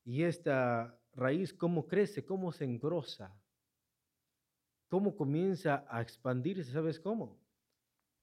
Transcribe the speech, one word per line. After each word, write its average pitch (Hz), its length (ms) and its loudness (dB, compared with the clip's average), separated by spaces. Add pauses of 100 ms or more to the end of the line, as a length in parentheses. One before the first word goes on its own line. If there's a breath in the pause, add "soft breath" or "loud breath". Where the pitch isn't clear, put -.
Y 127 180 0
esta 131 760 2 (140)
raíz, 139 400 0
¿cómo 170 320 0
crece? 190 400 0
¿Cómo 185 260 -2
se - 140 -6
engrosa? 123 760 -4 (1500)
¿Cómo 196 260 2
comienza 151 720 0
a 117 120 -2
expandirse? 127 680 -2
¿Sabes 160 280 -2
cómo? 190 400 -6 (840)